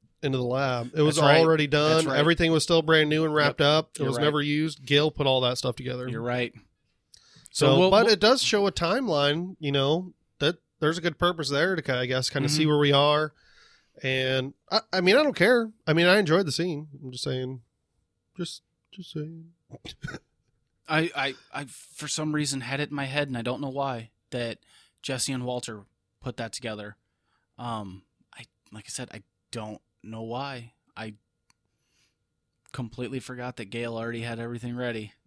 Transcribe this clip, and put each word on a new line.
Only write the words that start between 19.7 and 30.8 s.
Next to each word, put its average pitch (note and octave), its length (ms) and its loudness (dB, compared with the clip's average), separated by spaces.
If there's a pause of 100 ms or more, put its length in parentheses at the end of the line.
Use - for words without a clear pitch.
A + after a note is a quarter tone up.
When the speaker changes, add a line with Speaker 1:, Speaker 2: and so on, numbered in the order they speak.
Speaker 1:
<laughs> - 800 -20
Speaker 2:
I, D#3+ 260 -2
I, C3+ 180 -4 (200)
I, C#3 120 -8
for - 420 -16
some D3+ 260 -4
reason, C#3 280 -2
had C3 180 -6
it D3 100 -4
in D3 60 -10
my C#3 100 -6
head, C#3+ 240 -4
and B2 80 -6
I A#2 40 -4
don't B2 200 -6
know C#3 80 -6
why, C3 400 -6 (220)
that A#2+ 260 -6 (440)
Jesse C3+ 320 -6
and B2 120 -6
Walter A#2+ 380 -8 (380)
put B2+ 160 -10
that A2+ 140 -8
together. G#2 440 -10 (640)
Um, G#2+ 440 -10 (300)
I, B2+ 100 -20 (280)
like A2 160 -18
I - 20 -16
said, - 240 -12
I G#2+ 80 -18 (300)
don't G#2+ 300 -12 (200)
know A2 220 -14
why. A#2+ 500 -10 (240)